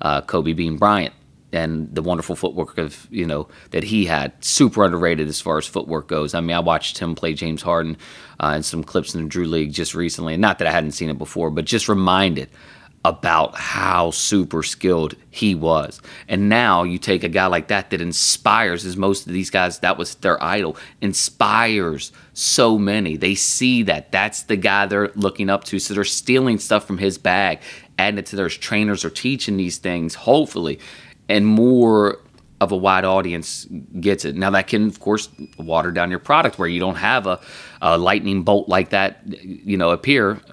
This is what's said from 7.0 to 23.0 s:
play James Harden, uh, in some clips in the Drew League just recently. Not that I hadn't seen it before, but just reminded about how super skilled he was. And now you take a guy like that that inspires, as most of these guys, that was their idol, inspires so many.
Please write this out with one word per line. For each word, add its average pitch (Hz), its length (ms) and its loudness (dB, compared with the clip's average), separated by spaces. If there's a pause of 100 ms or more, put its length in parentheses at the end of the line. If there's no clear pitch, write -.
play 82 180 -4
James 80 280 -6
Harden, 82 360 -2 (420)
uh, 76 180 0
in 78 60 -6
some 82 200 -6
clips - 320 -4
in 82 80 -6
the 78 60 -8
Drew 87 160 -4
League 80 260 -2
just 80 240 -6
recently. 82 420 -4
Not 101 220 2
that 85 80 0
I 76 40 2
hadn't 80 200 0
seen 80 180 -6
it 71 80 -6
before, 80 320 -4
but 80 160 -4
just 113 220 -2
reminded 92 640 2 (560)
about 80 500 0
how 90 560 0
super 90 500 0
skilled 82 540 -2 (140)
he 101 260 0
was. 78 460 0 (260)
And 101 220 2
now 107 340 4
you 90 140 -2
take 92 260 0
a 90 60 -2
guy 92 160 2
like 87 240 0
that 98 220 -2
that 85 100 -2
inspires, 90 840 0
as 90 120 -8
most 98 280 0
of 87 60 -10
these 92 180 -4
guys, 90 300 0
that 90 180 0
was 85 180 -8
their 85 280 0
idol, 87 320 -2 (240)
inspires 104 1120 0 (220)
so 113 440 4
many. 101 380 0